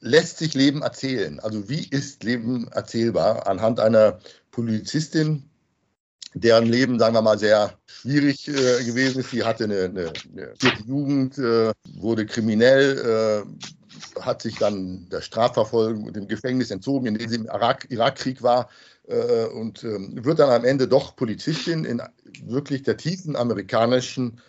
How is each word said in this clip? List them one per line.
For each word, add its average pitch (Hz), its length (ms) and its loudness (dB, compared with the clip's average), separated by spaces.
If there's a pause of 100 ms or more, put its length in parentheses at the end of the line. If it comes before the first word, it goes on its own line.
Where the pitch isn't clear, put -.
lässt 160 380 2
sich 156 160 -4
Leben 139 280 2
erzählen? 113 580 -6
Also 107 280 -6
wie 151 200 -6
ist - 340 -6
Leben 120 460 -4
erzählbar? 107 800 0
Anhand 113 320 0
einer 110 400 6 (320)
Polizistin, 147 880 -2 (920)
deren 117 300 6
Leben, 123 320 2
sagen 113 160 4
wir 113 80 4
mal, 107 160 4
sehr 104 360 2 (120)
schwierig, 139 640 -2
äh, 127 340 2
gewesen 127 380 0
ist. 127 100 -8
Sie 113 140 -2
hatte 113 200 0
eine, 101 200 0
eine, 87 280 -6 (200)
eine 60 260 -14
vierte 107 260 0
Jugend, 135 540 -2
äh, 113 320 2 (240)
wurde 110 320 -2
kriminell, 113 1200 2
äh, - 720 -16
hat 123 220 -6
sich 110 140 -8
dann 92 560 -4
der 78 80 -6
Strafverfolgung 113 840 0
und 110 140 -12
dem 101 100 -10
Gefängnis 117 460 -4
entzogen, 127 340 -2
in 107 80 0
dem 113 140 -4
sie 117 80 -4
im 110 100 -6
Irak-, 117 420 -2
Irakkrieg 131 540 -2
war, 120 260 2 (380)
äh, 117 380 0
und, 113 400 -8
ähm, 107 400 -8
wird 156 160 2
dann 143 100 8
am 120 140 4
Ende 131 240 4
doch 135 260 2
Polizistin 156 720 -4
in 117 180 -4 (400)
wirklich 135 400 -4
der 110 140 0
tiefen 175 400 -6
amerikanischen, 120 1120 0